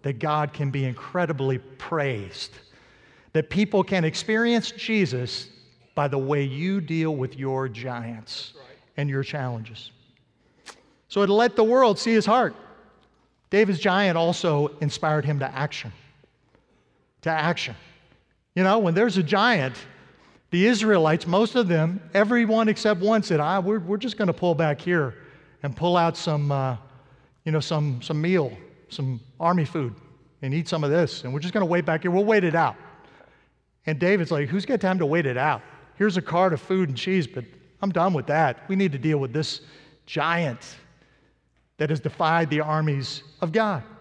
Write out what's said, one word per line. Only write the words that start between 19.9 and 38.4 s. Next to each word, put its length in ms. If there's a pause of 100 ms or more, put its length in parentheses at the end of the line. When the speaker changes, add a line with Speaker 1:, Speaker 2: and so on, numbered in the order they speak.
Speaker 1:
the 160
Israelites, 580
most 300
of 120
them, 320 (140)
everyone 560
except 320
one 220
said, 160
"Ah, 200
we're, 200
we're 180
just 200
gonna 160
pull 200
back 260
here 360 (480)
and 120
pull 220
out 180
some, 360
uh, 260 (680)
you 80
know, 80
some, 440
some 180
meal, 340 (340)
some 300 (200)
army 260
food, 300 (480)
and 100
eat 140
some 160
of 80
this, 320
and 100
we're 60
just 140
gonna 120
wait 200
back 180
here. 80
We'll 140
wait 180
it 100
out." 220 (1120)
And 100
David's 320
like, 180
"Who's 180
got 140
time 200
to 80
wait 180
it 120
out? 260 (320)
Here's 220
a 40
cart 320
of 80
food 280
and 80
cheese, 280
but 200 (360)
I'm 100
done 220
with 140
that. 420